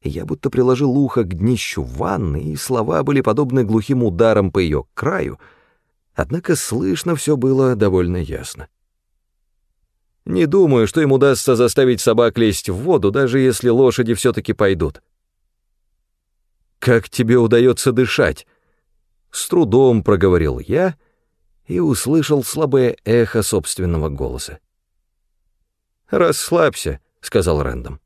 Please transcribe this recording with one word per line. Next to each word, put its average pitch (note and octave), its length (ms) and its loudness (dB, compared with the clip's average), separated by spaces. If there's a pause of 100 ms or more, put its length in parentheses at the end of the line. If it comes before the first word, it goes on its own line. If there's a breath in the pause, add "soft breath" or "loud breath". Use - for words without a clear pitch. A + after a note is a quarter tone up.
Я D2+ 220 -8
будто - 240 -6
приложил B2+ 480 2
ухо B2+ 280 0
к F2+ 100 -6
днищу G2 480 -2
ванны, D#2 600 -4
и D2+ 140 -8
слова C3 460 -2
были C#3 180 0
подобны B2 440 0
глухим A2+ 380 0
ударам G#2 480 2
по G2+ 80 -2
ее D2 260 0 (100)
краю — - 440 -6 (760 soft breath)
Однако E3+ 420 -4
слышно D#3+ 600 -4
все D3 200 -2
было C3 400 0
довольно F#2 400 0
ясно. D2 520 -10 (1600)
"Не F3 220 0
думаю, C#3+ 400 4
что D#3+ 160 0
им C#3 100 2
удастся C3 420 4
заставить B2 460 2
собак A#2 380 2
лезть G#2+ 320 0
в F2+ 60 -4
воду, B2+ 340 0
даже C3 300 0
если B2 280 0
лошади A#2+ 460 2
все-таки G2+ 400 -2
пойдут". E2+ 480 -2 (1800)
"Как A#2 320 0
тебе A#2+ 260 0
удается A#2+ 560 4
дышать?" A#2 540 0 (840)
С - 180 -10
трудом B2+ 540 4
проговорил F2 580 2
я E3 360 -2 (680)
и F3 120 -6
услышал D3 640 0
слабое C3+ 640 0
эхо A2+ 380 0
собственного E2+ 680 -2
голоса. C2 520 -10 (1500)
"Расслабься", E3 920 -2 (200)
сказал E2 420 0
Рэндом. B1+ 440 -10